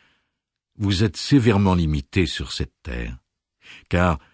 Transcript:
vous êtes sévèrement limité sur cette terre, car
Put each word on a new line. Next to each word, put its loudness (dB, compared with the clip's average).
vous 0
êtes -2
sévèrement 2
limité 0
sur -8
cette -8
terre, -10
car 2